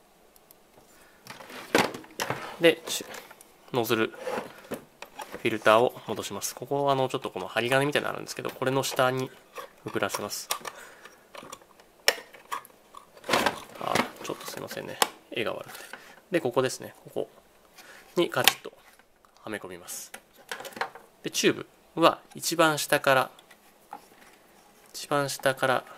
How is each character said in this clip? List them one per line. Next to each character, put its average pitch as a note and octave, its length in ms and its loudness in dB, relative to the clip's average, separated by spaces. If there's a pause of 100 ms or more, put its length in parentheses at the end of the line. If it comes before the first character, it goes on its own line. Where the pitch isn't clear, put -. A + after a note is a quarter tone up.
(2500)
で、 E3 260 6
チ - 200 -4
ュ-、 - 20 -14 (680)
ノ A#2+ 120 2
ズ A2+ 100 4
ル、 A2 180 2 (1300)
フ A#2+ 60 -2
ィ - 20 4
ル A2+ 100 0
タ A2 200 8
ー - 20 8
を - 240 2
戻 G#2+ 160 -4
し G2+ 120 -8
ま G2 100 -6
す。 - 100 -6
こ B2+ 140 -10
こ C#3+ 180 0
は、 C#3 60 4
あ C3+ 40 4
の、 C3 140 2
ち - 60 -2
ょ - 20 -4
っ C3+ 40 -4
と - 100 -6
こ F#2 80 -8
の F2+ 80 -6
針 A#2 240 0
金 C3+ 160 4
み D3 60 -2
た D3 40 2
い - 60 4
な G#2 60 -2
の - 40 -4
あ - 40 -6
る G#2 40 -8
ん G#2 40 -10
で - 40 -10
す - 60 -10
け - 80 -8
ど、 - 80 -4
こ - 120 -8
れ C3 60 2
の C3 140 2
下 B2+ 260 2
に C3 220 -2 (520)
く A2 60 -8
ぐ A2 100 -4
ら G2+ 80 0
せ - 140 -4
ま G#2 80 -6
す。 - 180 -8 (3250)
あ、 - 140 -4 (300)
ち - 60 -6
ょ - 40 -4
っ - 20 -6
と - 100 -14
す - 140 -10
い - 20 -10
ま G#2 80 -10
せ - 120 -8
ん G2 40 -10
ね。 - 140 -12 (320)
絵 A#2 120 -2
が F#2+ 100 -2
悪 - 140 -10
く - 120 -16
て。 - 60 -14 (440)
で、 E3+ 120 2
こ B2 100 0
こ C3+ 100 4
で B2+ 80 2
す - 120 -8
ね。 G#2+ 120 -12 (120)
こ C#3+ 40 -16 (160)
こ - 40 -14 (840)
に F3 140 2
カ B2+ 140 0
チ - 120 8
ッ - 60 -16
と - 100 -12 (720)
は A2+ 60 -10
め G#2 80 -4
込 G2 120 -10
み F2+ 100 -12
ま F2 80 -16
す。 - 240 -12 (1120)
で、 - 80 -6
チ - 180 4
ュ B2+ 40 4
ー - 120 -6 (300)
ブ D#3+ 60 0
は E3 180 8 (160)
一 D3+ 200 -4
番 D#3+ 220 6
下 C#3+ 220 2
か C#3 160 6
ら、 B2+ 160 2 (1600)
一 - 140 -12
番 C#3+ 200 0
下 C3+ 280 0
か - 100 0
ら B2+ 200 2 (120)